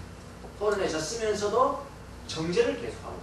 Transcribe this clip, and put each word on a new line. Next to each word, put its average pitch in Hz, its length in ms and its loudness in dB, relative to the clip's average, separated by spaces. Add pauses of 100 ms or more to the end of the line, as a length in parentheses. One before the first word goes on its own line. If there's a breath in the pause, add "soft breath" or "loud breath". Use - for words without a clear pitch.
(600)
토론에 196 280 2
졌으면서도 214 1000 2 (420)
정죄를 180 520 2
계속하고 - 440 -8